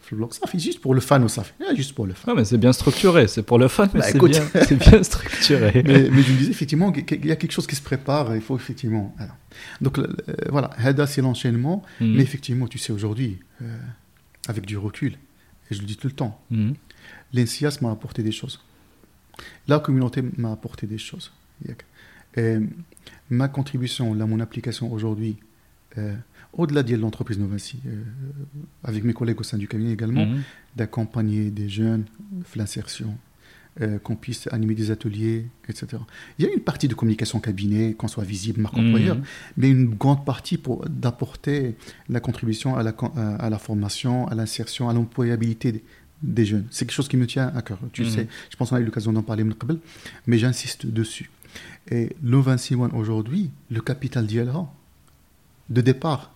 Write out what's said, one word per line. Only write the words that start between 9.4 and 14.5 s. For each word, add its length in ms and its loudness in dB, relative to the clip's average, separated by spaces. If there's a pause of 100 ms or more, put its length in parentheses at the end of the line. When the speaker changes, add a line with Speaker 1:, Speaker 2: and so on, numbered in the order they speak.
Speaker 1:
Donc, 160 0
le, 100 -2 (200)
le, 80 -6 (140)
voilà, 280 -2
Hada, 300 2
c'est 140 -2
l'enchaînement, 640 0 (180)
Speaker 2:
Mhm. 140 4
Speaker 1:
mais 80 6
effectivement, 440 -2
tu 100 -10
sais, 160 -6
aujourd'hui, 460 -4 (220)
euh, 160 -10 (680)
avec 180 -6